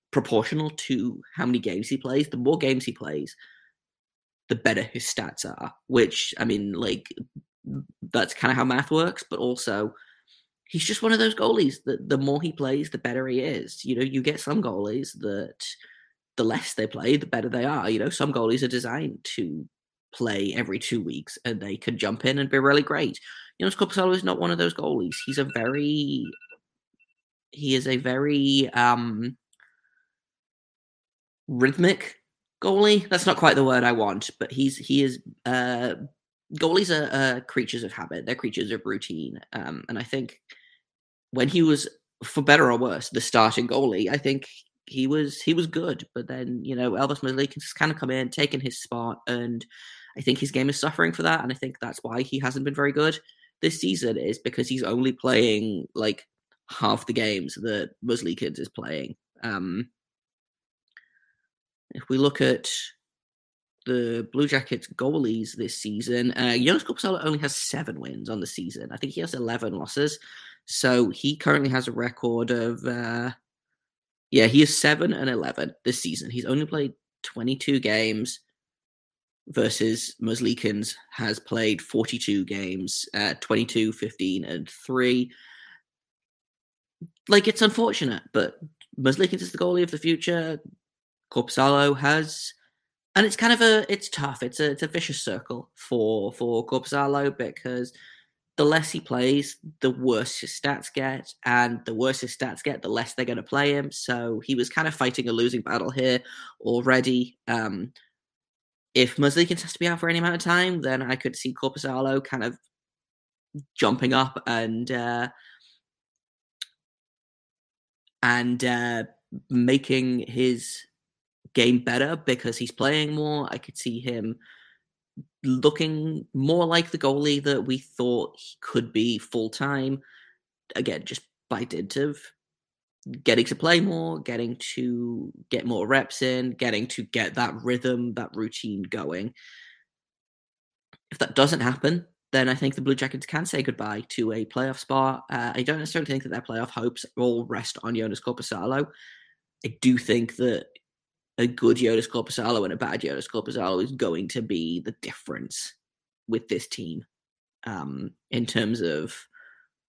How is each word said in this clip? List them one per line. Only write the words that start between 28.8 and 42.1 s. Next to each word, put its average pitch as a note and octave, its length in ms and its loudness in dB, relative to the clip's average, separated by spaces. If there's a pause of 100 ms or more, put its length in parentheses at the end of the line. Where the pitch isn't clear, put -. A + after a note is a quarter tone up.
rhythmic C#3+ 680 2 (440)
goalie. G3+ 480 6
That's F3+ 180 2
not F#3 100 4
quite D#3 180 8
the C#3 100 6
word B2+ 200 6
I A#2+ 80 6
want, G#2+ 380 0 (100)
but - 100 -6
he's, C3+ 260 0
he C#3 280 2
is, B2+ 180 -2 (240)
uh, B2 480 0 (640)
goalies F3 320 4
are, C3+ 460 2
are B2 40 -6
creatures A#2+ 420 -4
of G2+ 100 -6
habit. E2+ 340 -10
They're B2+ 80 -2
creatures G#2+ 360 -4
of A2 140 -6
routine. E2 560 -6 (140)
Um, D2+ 340 -10
and A2+ 100 -8
I G#2+ 40 -6
think B2 360 -6 (920)
when B2+ 180 2
he E3+ 140 4
was, D3+ 260 4 (360)